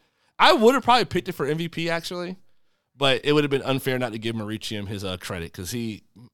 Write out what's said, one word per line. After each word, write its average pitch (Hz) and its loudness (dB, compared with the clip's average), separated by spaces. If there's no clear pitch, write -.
I 277 8
would 247 6
have 269 0
probably 233 4
picked - -6
it 175 -4
for 151 -6
M 151 -2
V 170 -6
P, 165 -6
actually, 175 -6
but 131 4
it 147 4
would 151 6
have 143 0
been 135 2
unfair 131 -2
not 123 -4
to 117 -6
give 113 -4
Merichium 107 -6
his, 101 -8
uh, 92 -6
credit, 85 -10
'cause 90 -10
he 113 -6